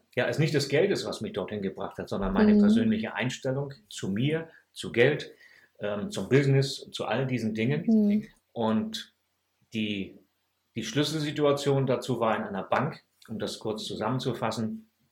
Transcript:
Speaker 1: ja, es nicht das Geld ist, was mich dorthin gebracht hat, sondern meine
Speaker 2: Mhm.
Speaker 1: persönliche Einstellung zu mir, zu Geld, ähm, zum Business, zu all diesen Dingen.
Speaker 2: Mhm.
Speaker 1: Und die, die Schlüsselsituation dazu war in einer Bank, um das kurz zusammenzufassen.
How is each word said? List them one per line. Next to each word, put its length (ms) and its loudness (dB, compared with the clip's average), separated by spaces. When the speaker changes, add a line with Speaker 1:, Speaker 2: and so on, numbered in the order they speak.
Speaker 1:
ja, 140 0
es 120 -2
nicht 140 2
das 140 0
Geld 240 2
ist, 140 -2
was 160 -8
mich 100 -6
dorthin 300 -6
gebracht 360 -6
hat, 120 -8
sondern 240 -2
meine 220 6
Speaker 2:
Mhm. 40 8
Speaker 1:
persönliche 540 4
Einstellung 600 -4
zu 220 -8
mir, 400 0
zu 180 -10
Geld, 400 4
ähm, 320 -4
zum 160 -4
Business, 640 2
zu 140 -6
all 200 -2
diesen 280 -2
Dingen. 340 0
Speaker 2:
Mhm. 400 2
Speaker 1:
Und 600 -2
die, 460 -6
die 80 -6
Schlüsselsituation 1040 0
dazu 320 -2
war 160 2
in 80 -4
einer 200 -6
Bank, 380 -2
um 100 -8
das 180 -6
kurz 280 -6
zusammenzufassen. 1080 -4